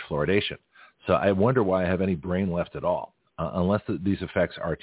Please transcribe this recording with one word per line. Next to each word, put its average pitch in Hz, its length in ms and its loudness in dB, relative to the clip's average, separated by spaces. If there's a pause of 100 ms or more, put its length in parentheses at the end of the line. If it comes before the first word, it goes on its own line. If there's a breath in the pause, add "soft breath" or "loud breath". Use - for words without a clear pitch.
fluoridation. 80 480 0 (480 soft breath)
So 92 80 2
I 87 180 4
wonder 113 320 4
why 92 220 2
I - 20 0
have 90 140 0
any 92 140 0
brain 90 360 -2
left 85 240 -4
at 73 80 -8
all, 85 300 -4 (260)
uh, 82 140 -4
unless 95 340 2
th-, 87 160 -4
these 95 180 0
effects 87 400 -2
are 82 220 -4